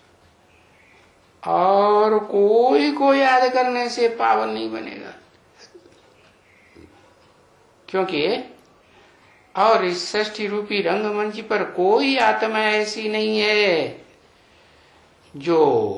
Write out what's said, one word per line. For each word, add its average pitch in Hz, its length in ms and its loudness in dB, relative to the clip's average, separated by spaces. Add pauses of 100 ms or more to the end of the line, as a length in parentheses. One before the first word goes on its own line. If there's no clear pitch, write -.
(1500)
और 202 720 2
कोई 233 720 2
को 277 220 2
याद 262 400 4
करने 247 360 0
से 233 200 0
पावन 220 400 0
नहीं 113 220 -8
बनेगा, - 420 -12 (2750)
क्योंकि 180 480 -2 (1160)
और 196 300 2
इस 175 300 -6
षष्ठी 214 320 -4
रूपी 208 340 -4
रंगमंच 208 580 -4
पर 208 240 -4
कोई 240 540 -2
आत्मा 220 420 0
ऐसी 214 500 -2
नहीं 214 300 -2
है 202 640 0 (1400)
जो 160 240 2 (360)